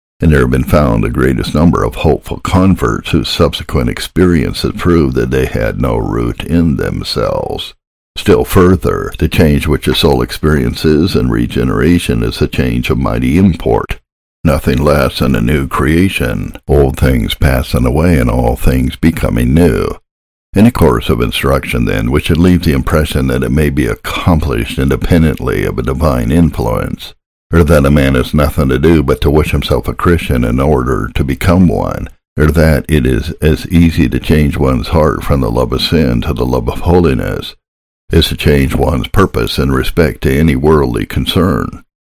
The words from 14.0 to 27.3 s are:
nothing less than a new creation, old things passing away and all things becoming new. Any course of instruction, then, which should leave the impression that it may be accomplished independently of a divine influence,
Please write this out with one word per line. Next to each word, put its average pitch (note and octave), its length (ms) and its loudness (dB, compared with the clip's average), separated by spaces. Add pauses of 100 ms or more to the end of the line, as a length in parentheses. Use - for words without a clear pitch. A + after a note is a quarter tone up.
nothing C#2 360 0
less C#2+ 420 0
than C2 160 0
a A1 40 0
new C2+ 280 0
creation, C#2+ 880 -2 (100)
old C#2 320 2
things B1+ 360 0
passing C2 520 0
away D#2 320 2
and A#1+ 100 2
all A#1 280 0
things B1+ 400 0
becoming B1 580 0
new. B1 320 2 (680)
Any A2 160 6
course B1 360 0
of A#1 120 0
instruction, B1 640 -2
then, G#1 260 -2
which C#2 140 -2
should - 140 0
leave F2 260 4
the D#2 80 2
impression C2+ 560 0
that B1+ 160 -2
it A#1 60 -4
may D2 200 0
be C2+ 160 -2
accomplished A#1+ 920 -2
independently C2 840 0
of G1+ 140 -4
a - 40 -4
divine C2 500 -2
influence, A#1+ 840 -2 (380)